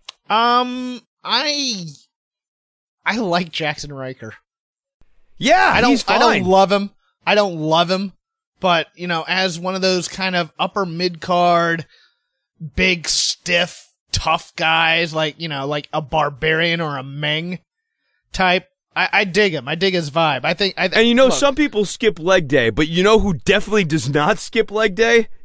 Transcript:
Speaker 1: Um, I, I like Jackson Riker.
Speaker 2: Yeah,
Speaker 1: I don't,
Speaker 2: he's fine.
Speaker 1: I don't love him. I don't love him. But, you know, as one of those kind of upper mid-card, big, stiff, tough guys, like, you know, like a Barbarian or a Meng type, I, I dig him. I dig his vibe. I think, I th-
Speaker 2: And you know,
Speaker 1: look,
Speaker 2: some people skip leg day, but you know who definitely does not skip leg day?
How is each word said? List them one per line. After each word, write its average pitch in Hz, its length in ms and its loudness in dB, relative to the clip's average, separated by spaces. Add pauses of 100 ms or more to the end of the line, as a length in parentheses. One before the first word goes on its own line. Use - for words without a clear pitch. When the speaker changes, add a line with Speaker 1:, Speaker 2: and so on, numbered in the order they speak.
(280)
Speaker 1:
Um, 247 720 0 (220)
I, 247 640 -4 (1160)
I 196 140 -2
like 180 340 -2
Jackson 147 400 -6
Riker. 131 420 -12 (1040)
Speaker 2:
Yeah, 339 360 4
Speaker 1:
I 190 80 4
don't, 247 80 6
Speaker 2:
he's 262 120 2
fine. 208 140 2
Speaker 1:
I - 20 2 (200)
don't 180 100 -2
love 190 240 6
him. 202 180 -2 (340)
I 185 120 2
don't 196 200 2
love 160 320 2
him. 190 260 -4 (440)
But, 170 380 0
you 175 100 -10
know, 165 220 -4
as 180 320 -2
one 185 160 -4
of 185 60 -4
those 185 260 0
kind 190 260 -6
of 170 240 -2
upper 190 260 -2
mid-card, 170 1000 0 (880)
big, 185 340 0
stiff, - 840 -2 (200)
tough - 440 -2
guys, 160 580 0
like, 156 240 -4
you 165 100 -10
know, 139 180 -6
like 147 260 -6
a 151 80 -2
Barbarian 156 800 -2
or 147 160 -4
a 131 60 -8
Meng 151 560 -6 (760)
type, 185 340 2 (280)
I, 175 180 0
I 202 120 4
dig 190 280 0
him. 135 160 -8
I 156 60 -4
dig 185 180 0
his 165 180 -2
vibe. 143 340 0
I 170 100 0
think, 190 240 -2
I 185 100 0
th- 175 100 0
Speaker 2:
And 226 80 6
you 240 80 4
know, 262 120 6
Speaker 1:
look, 247 80 4
Speaker 2:
some 277 200 2
people 262 300 0
skip 208 340 -2
leg 175 300 2
day, 123 220 2
but 156 180 0
you 170 140 0
know 220 160 6
who 196 160 0
definitely 202 500 0
does 147 240 -2
not 151 300 0
skip - 320 -2
leg 208 240 -2
day? 226 340 2 (160)